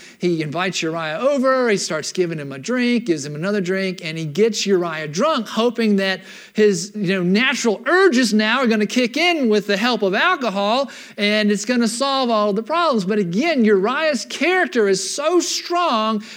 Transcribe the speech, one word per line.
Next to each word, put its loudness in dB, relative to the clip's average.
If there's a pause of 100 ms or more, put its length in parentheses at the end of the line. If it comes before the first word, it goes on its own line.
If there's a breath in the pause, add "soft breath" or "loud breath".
(180 loud breath)
he 0
invites -4
Uriah -4
over. 2
He 2
starts -4
giving -2
him -10
a -12
drink, 0
gives -2
him -10
another -2
drink, -4
and -8
he -6
gets 0
Uriah 0
drunk, -2
hoping 0
that 0 (320 loud breath)
his, 2
you -2
know, 0
natural 2
urges 4
now 2
are 0
gonna 2
kick 0
in 2
with 2
the 0
help -2
of 2
alcohol, 0 (260 loud breath)
and 2
it's -2
gonna 0
solve -2
all 2
the -2
problems. 0
But 0
again, 0
Uriah's 2
character 0
is -2
so 0
strong -2 (120 loud breath)